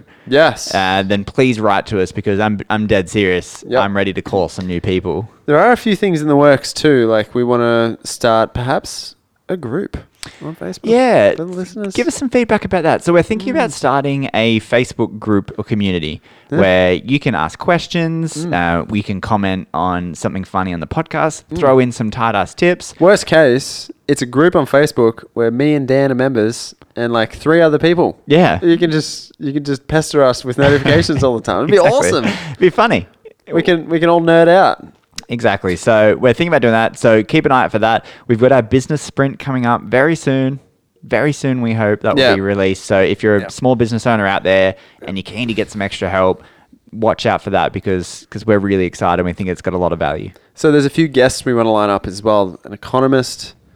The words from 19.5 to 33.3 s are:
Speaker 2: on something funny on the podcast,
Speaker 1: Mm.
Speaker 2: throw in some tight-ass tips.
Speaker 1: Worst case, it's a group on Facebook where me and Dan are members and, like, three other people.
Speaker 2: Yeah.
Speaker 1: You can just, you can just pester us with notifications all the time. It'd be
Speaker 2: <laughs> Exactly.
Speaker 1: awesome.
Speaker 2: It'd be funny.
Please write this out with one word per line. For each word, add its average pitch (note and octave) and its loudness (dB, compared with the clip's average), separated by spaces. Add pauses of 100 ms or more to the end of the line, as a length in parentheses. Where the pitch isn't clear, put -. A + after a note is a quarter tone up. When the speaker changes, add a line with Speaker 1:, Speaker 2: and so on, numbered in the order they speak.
Speaker 2:
on F2+ -4
something F#2+ -6
funny F#2 -6
on E2+ -8
the D#2+ -10
podcast, D#3 -4
Speaker 1:
Mm. E3 -8
Speaker 2:
throw C3+ 4
in B2+ 2
some A2+ -4
tight-ass A2 -2
tips. - -2
Speaker 1:
Worst F#3 4
case, C#3+ 2 (160)
it's C#3+ 0
a B2+ -6
group C#3 2
on D3 2
Facebook C3+ 2
where A#2 0
me C#3 0
and C#3 -2
Dan C3+ 2
are B2 -2
members A#2+ -2 (200)
and, A#2+ -4
like, A2+ 0
three D#3+ 2
other D3+ 4
people. E3 0
Speaker 2:
Yeah. D3 4
Speaker 1:
You E3+ 4
can E3+ 0
just, - -6
you D3 -6
can D3 -4
just C#3 -6
pester D3+ 0
us B2+ 2
with B2 -6
notifications C#3+ 2
all B2+ 2
the A2 -4
time. G#2 -2
It'd D#3 -2
be G3+ 6
Speaker 2:
<laughs> F3+ 6
Exactly. A#3 2
Speaker 1:
awesome. D3+ 0
Speaker 2:
It'd F3+ -8
be F3+ 4
funny. E3 0 (440)